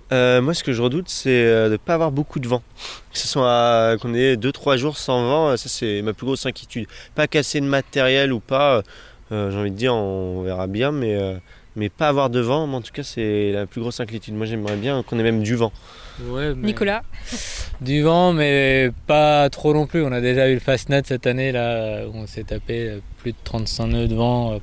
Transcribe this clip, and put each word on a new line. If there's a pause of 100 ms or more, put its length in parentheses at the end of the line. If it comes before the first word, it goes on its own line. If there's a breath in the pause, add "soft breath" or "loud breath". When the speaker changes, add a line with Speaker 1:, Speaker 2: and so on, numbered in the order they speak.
(100)
Speaker 1:
Euh,
moi,
ce
que
je
redoute,
c'est,
euh,
de
pas
avoir
beaucoup
de
vent. (480 loud breath)
Que
ce
soit,
euh,
qu'on
ait
deux,
trois
jours
sans
vent,
euh,
ça,
c'est
ma
plus
grosse
inquiétude. (260 loud breath)
Pas
casser
de
matériel
ou
pas,
euh, (480 loud breath)
euh,
j'ai
envie
de
dire,
on
verra
bien,
mais,
euh, (380 soft breath)
mais
pas
avoir
de
vent,
moi,
en
tout
cas,
c'est
la
plus
grosse
inquiétude.
Moi,
j'aimerais
bien
qu'on
ait
même
du
vent. (500 loud breath)
Speaker 2:
Ouais,
mais
Speaker 3:
Nicolas ? (800 loud breath)
Speaker 2:
du
vent,
mais (180)
pas
trop
non
plus.
On
a
déjà
eu
le
Fastnet
cette
année,
là,
où
on
s'est
tapé,
euh, (180)
plus
de
trente-cinq
nœuds
de
vent,
euh,